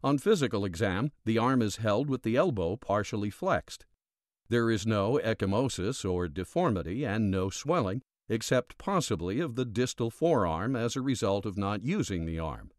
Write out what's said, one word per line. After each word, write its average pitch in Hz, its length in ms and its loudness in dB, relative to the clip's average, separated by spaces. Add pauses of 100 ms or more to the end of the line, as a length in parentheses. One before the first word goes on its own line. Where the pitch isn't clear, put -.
On 139 140 2
physical 131 480 2
exam, 98 460 0 (140)
the 113 120 2
arm 123 240 4
is 107 140 0
held 113 340 0
with 131 140 -2
the 113 120 0
elbow 113 400 2
partially 104 540 -2
flexed. - 560 -4 (640)
There 117 220 4
is 107 160 0
no 110 360 2
ecchymosis 107 800 0
or 90 240 0
deformity 107 800 0
and 107 240 0
no 95 220 0
swelling, 127 500 -2 (260)
except 117 520 -2
possibly 110 600 -2
of 127 140 -4
the 127 100 -2
distal 120 460 -2
forearm 113 680 2
as 117 200 -2
a 135 60 -4
result 107 440 0
of 101 100 -4
not 101 280 -2
using 117 420 -2
the 82 140 -4
arm. 73 400 -8